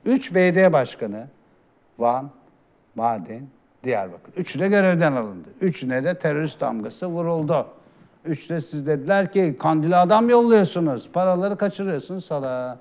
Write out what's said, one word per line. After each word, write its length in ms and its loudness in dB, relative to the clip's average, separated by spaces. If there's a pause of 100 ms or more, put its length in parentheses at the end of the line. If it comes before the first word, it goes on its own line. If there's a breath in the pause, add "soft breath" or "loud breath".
Üç 300 0
B 200 4
D 180 6
başkanı, 540 -2 (720)
Van, 320 0 (640)
Mardin, 560 -6 (340)
Diyarbakır. 480 -6
Üçü 280 -8
de 80 0
görevden 440 4
alındı. 360 -6 (120)
Üçüne 440 -2
de 140 -2
terörist 420 -4
damgası 460 -6
vuruldu. 600 -2 (580 soft breath)
Üçte 360 -6
siz 260 -8
dediler 460 0
ki, 260 2
"Kandil'e 380 2
adam 340 6
yolluyorsunuz, 840 4
paraları 440 0
kaçırıyorsunuz." 680 -6
Sala. 560 -6